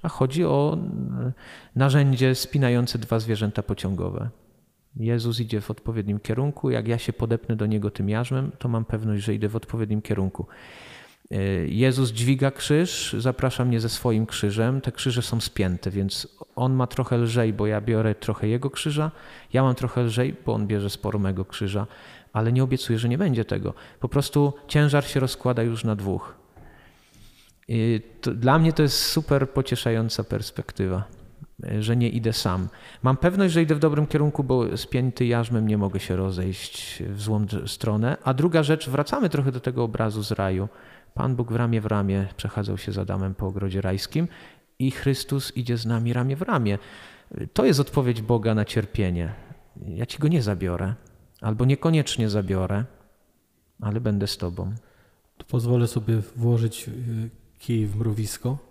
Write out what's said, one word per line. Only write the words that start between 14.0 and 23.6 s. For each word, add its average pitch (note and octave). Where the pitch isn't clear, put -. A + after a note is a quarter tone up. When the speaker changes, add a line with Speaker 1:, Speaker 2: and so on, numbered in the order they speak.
Speaker 1:
krzyżem. A2
Te B2
krzyże A#2+
są A#2
spięte, F#2
więc -
On C3
ma B2+
trochę B2
lżej, A2+
bo G#2
ja G#2+
biorę A2
trochę -
Jego B2
krzyża. D3+
Ja C3
mam B2+
trochę B2
lżej, A#2+
bo A#2
On G#2
bierze G2+
sporo G#2
mego F#2+
krzyża. G2+
Ale A2+
nie B2+
obiecuję, B2+
że A#2
nie B2
będzie C#3
tego. G2